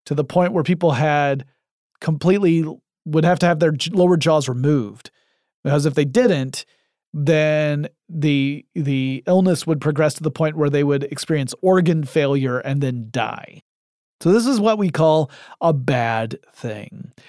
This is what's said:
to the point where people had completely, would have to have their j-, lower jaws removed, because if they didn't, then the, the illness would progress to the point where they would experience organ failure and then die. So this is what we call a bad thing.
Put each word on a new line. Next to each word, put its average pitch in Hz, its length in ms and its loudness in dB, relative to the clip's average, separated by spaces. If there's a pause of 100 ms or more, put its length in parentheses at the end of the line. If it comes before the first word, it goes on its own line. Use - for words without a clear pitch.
to - 80 -6
the 143 120 -2
point 180 280 0
where 170 100 0
people 170 280 0
had 143 520 0 (580)
completely, 165 640 2 (420)
would 156 200 0
have 175 140 2
to 175 80 2
have 170 120 2
their 160 120 2
j-, 156 200 -4
lower 180 260 4
jaws 151 300 2
removed, 127 640 -2 (540)
because 143 220 2
if 143 100 0
they 151 100 2
didn't, 151 600 0 (480)
then 151 760 0 (220)
the, 147 540 -2 (120)
the 135 500 -4
illness 185 400 2
would 156 160 -2
progress 151 320 0
to - 100 -14
the 156 60 0
point 156 260 -2
where 151 140 0
they 143 140 2
would 143 220 0
experience 147 580 -4
organ 180 400 2
failure 135 560 0
and 139 200 -4
then 123 300 -4
die. 117 540 -8 (580)
So 165 100 2
this 226 140 4
is 254 140 0
what 214 180 2
we 196 140 0
call 156 400 2 (280)
a 165 140 2
bad 120 640 -2 (160)
thing. - 580 -14 (180)